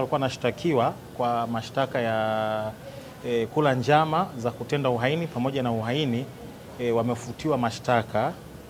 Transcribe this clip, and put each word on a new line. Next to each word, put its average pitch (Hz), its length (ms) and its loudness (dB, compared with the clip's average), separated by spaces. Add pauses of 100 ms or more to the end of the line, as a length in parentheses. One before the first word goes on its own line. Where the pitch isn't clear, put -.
walikuwa 131 200 0
wanashtakiwa 131 720 2 (240)
kwa 120 300 0
mashtaka 123 540 -2
ya, 110 680 0 (560)
eh, 117 200 2
kula 143 260 4
njama 156 540 4 (100)
za 117 140 -2
kutenda 131 380 0
uhaini 135 380 2
pamoja 135 360 -2
na 120 80 0
uhaini, 120 540 0 (540)
eh, 120 160 2
wamefutiwa 120 600 0
mashtaka 117 760 2 (360)